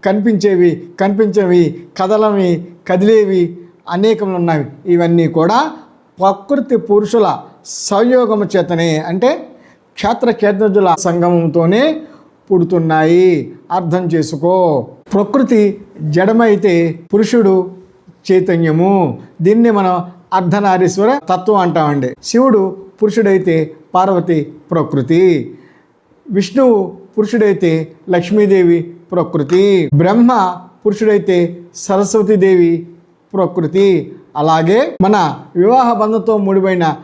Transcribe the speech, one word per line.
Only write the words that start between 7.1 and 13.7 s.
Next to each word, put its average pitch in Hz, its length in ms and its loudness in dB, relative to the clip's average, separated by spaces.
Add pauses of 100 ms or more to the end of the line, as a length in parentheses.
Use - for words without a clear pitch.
సంయోగము 220 800 0 (120)
చేతనే, 165 400 -2
అంటే 185 500 -4 (460)
క్షేత్ర 233 380 -2
క్షేత్రజుల 202 680 0
సంగమంతోనే 175 1000 0 (500)
పుడుతున్నాయి. 170 1000 2 (180)